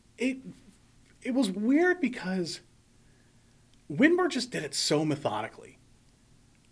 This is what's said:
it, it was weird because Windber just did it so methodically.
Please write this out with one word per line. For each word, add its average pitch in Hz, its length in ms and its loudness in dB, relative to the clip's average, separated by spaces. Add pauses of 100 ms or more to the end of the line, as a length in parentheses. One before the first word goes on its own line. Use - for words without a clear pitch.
(180)
it, 262 200 -2 (840)
it 240 140 -4
was 233 160 2
weird 294 500 2
because 185 600 -4 (1300)
Windber 330 400 4
just 254 220 -4
did 156 140 -6
it 143 100 -8
so 147 320 2
methodically. 113 720 -6 (960)